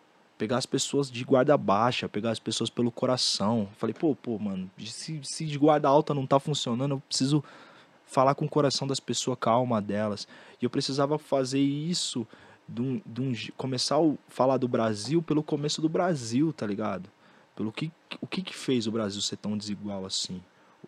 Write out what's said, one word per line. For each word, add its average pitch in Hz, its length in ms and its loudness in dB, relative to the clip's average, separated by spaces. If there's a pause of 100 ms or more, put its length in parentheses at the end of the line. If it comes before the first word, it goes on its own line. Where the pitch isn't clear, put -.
(360)
Pegar 113 220 0
as 123 80 -2
pessoas 139 440 -2
de 123 140 -8
guarda 127 320 6
baixa, 104 520 2
pegar 113 240 -2
as 110 80 -4
pessoas 113 280 -2
pelo 120 220 0
coração. 117 800 0 (100)
Falei, 113 160 -4
pô, 151 200 0
pô, 113 240 -6
mano, 95 300 -4 (160)
se, 147 380 -10
se - 240 -8
de 147 100 -4
guarda 147 320 6
alta 151 240 4
não 135 140 -2
tá 139 140 4
funcionando, 135 560 -2
eu 139 120 -10
preciso 139 340 2 (600)
falar 135 300 4
com 156 100 -2
o 147 40 -2
coração 139 380 2
das 135 140 -4
pessoas, - 400 -4
com - 80 0
a 113 40 6
alma 120 280 2
delas. 104 460 -4 (340)
E - 60 0
eu 120 40 -2
precisava 143 480 0
fazer 135 420 0
isso 143 680 -2 (420)
de 110 140 -6
um, 127 240 -2
de 117 160 -6
um 135 100 -2
je-, 110 200 -6
começar 131 440 -2
a 156 160 4 (160)
falar 131 280 2
do 127 120 0
Brasil 113 540 0
pelo 156 200 2
começo 151 380 -2
do 160 80 2
Brasil, 160 640 0
tá - 140 -6
ligado? 101 420 -4 (460)
Pelo 104 160 -4
que, 160 220 -6 (280)
o 135 60 -8
que - 160 -6
que - 140 -12
fez 117 320 0
o - 20 0
Brasil 101 320 -4
ser - 140 -6
tão 104 200 -4
desigual 101 480 -8
assim? 92 380 -6 (460)